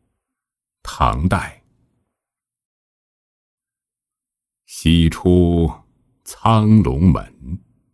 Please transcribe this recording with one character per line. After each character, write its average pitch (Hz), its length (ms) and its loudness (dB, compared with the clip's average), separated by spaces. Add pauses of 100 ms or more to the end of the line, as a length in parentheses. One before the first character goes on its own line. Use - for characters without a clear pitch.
(840)
唐 - 440 -4
代。 - 360 -8 (3000)
西 82 440 0
出 85 640 0 (520)
苍 107 600 2
龙 73 280 2
门， - 480 -8 (340)